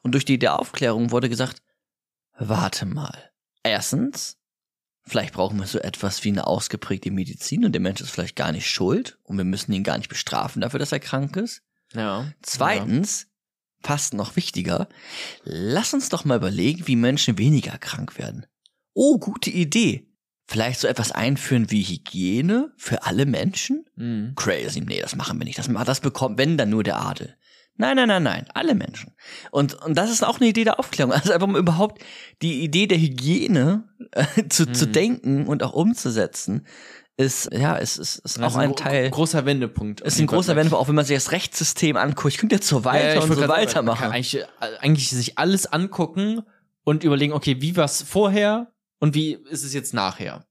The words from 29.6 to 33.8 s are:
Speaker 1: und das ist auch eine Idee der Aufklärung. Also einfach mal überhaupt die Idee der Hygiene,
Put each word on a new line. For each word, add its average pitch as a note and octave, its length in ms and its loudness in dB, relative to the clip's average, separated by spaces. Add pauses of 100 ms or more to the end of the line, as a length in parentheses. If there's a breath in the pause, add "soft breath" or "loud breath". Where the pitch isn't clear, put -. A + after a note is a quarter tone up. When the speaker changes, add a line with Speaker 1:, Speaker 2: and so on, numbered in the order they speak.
Speaker 1:
und D#3+ 220 -2
das G#3+ 140 2
ist A3 120 0
auch A#3 160 0
eine A#3+ 100 8
Idee A3 160 2
der A3+ 120 4
Aufklärung. C3+ 360 0
Also D3 180 2
einfach F3 160 4
mal G3 100 2
überhaupt F#3 460 2 (380 loud breath)
die D#3 220 0
Idee E3+ 220 2
der F#3 140 4
Hygiene, D#3 880 2 (240)